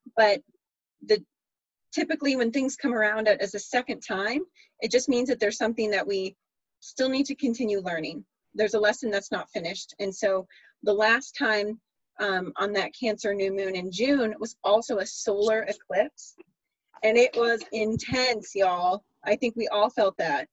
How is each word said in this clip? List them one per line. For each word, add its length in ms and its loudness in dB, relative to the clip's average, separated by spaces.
but 240 4
the, 180 2
typically 420 0
when 160 0
things 240 -2
come 180 -2
around 360 2
at, 120 2
as 140 -4
a 40 -8
second 420 -4
time, 400 -4
it 100 -4
just 160 2
means 220 2
that 100 -2
there's 180 0
something 340 -2
that 140 0
we 300 -4
still 260 -2
need 180 2
to 100 -6
continue 440 -2
learning. 460 -6
There's 200 2
a 60 2
lesson 300 2
that's 220 -4
not 180 -6
finished. 500 -8
And 140 -4
so 320 0
the 100 4
last 460 2
time, 400 0
um, 380 -2
on 160 -2
that 240 -2
Cancer 360 -2
new 200 0
moon 220 -2
in 160 -6
June 480 2
was 240 -8
also 340 2
a 80 -2
solar 580 0
eclipse. 720 -4
And 140 4
it 180 4
was 360 2
intense, 840 -2
y'all. 500 2
I 140 2
think 180 -2
we 140 -2
all 200 2
felt 280 2
that. 360 -2